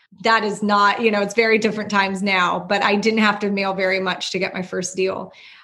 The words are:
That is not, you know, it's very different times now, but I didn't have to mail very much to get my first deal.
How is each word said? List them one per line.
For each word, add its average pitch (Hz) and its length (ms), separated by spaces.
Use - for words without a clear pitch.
That 220 220
is 202 180
not, 202 400
you 226 80
know, 202 140
it's 196 100
very 226 240
different 214 320
times 196 320
now, 185 380
but 196 240
I 208 120
didn't 220 260
have 208 180
to 202 100
mail 196 240
very 190 260
much 185 300
to - 80
get 185 160
my 190 80
first 180 340
deal. 190 380